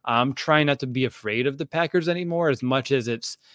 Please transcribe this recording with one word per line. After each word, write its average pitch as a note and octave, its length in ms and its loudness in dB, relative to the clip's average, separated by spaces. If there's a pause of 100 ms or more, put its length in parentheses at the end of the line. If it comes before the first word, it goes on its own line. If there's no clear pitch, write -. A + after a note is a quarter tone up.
I'm B2 300 2
trying D3+ 320 2
not C#3+ 140 2
to C#3 60 -4
be B2+ 180 -2
afraid A2+ 440 -2
of C#3 100 -4
the D#3 80 -6
Packers E3 420 -2
anymore, E3+ 400 0
as C3 140 0
much C3 300 0
as A#2+ 160 2
it's A#2 280 -6 (180)